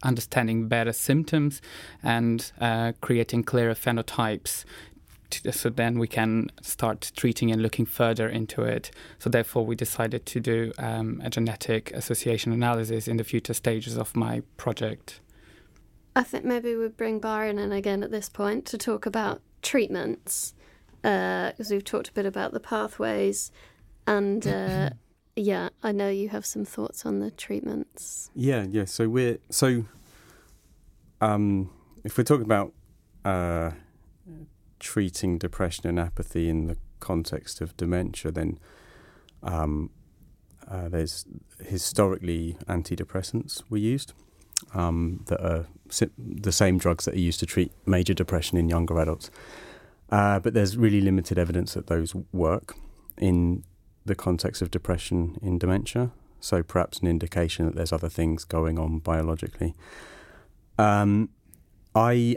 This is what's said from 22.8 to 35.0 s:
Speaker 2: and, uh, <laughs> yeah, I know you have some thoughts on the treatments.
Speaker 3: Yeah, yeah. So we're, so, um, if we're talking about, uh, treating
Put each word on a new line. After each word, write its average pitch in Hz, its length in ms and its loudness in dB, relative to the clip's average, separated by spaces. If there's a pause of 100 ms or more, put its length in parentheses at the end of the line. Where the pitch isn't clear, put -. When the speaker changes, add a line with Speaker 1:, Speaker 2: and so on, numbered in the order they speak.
Speaker 2:
and, 202 400 2
uh, 190 420 0 (240)
<laughs> - 220 -20
yeah, 190 340 0 (140)
I 220 100 0
know 202 160 0
you 196 200 -2
have 208 160 -6
some 208 200 -6
thoughts - 400 -8
on 220 140 -2
the 214 120 -4
treatments. - 1040 -8
Speaker 3:
Yeah, 127 340 2
yeah. 104 160 0
So 113 220 0
we're, 120 300 0 (120)
so, 123 360 2 (1400)
um, 104 480 2 (340)
if - 140 -6
we're 120 60 4
talking 131 220 4
about, 104 280 2 (500)
uh, 87 480 0 (1080)
treating 92 580 -2